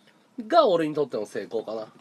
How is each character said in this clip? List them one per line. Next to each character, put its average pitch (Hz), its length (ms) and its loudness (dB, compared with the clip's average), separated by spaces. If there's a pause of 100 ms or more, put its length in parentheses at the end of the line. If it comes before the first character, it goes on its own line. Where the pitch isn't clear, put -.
(380)
な。 226 80 -12
が 311 200 6
俺 165 220 2
に 151 60 -6
と 147 100 0
っ 123 40 -4
て 123 80 -8
の 107 80 -4
成 104 200 -10
功 107 200 -6
か 107 100 -10
な。 110 80 -10
う - 20 -12
ん。 110 40 -18 (120)